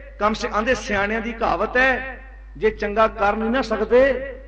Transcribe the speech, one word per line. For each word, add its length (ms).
ਕਮ 140
ਸੇ, 200
ਆਂਦੇ 220
ਸਿਆਣਿਆਂ 460
ਦੀ 120
ਕਹਾਵਤ 440
ਹੈ, 420
ਜੇ 120
ਚੰਗਾ 380
ਕਰ 280
ਨਹੀਂ 140
ਨਾ 120
ਸਕਦੇ 520